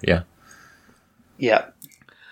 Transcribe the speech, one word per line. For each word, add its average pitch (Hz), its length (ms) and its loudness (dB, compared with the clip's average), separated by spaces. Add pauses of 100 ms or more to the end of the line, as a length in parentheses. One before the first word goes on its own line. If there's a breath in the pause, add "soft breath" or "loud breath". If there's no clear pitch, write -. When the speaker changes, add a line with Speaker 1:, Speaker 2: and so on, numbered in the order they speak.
Speaker 1:
yeah. 85 160 0 (1160 soft breath)
Speaker 2:
Yeah. 135 260 0 (680 loud breath)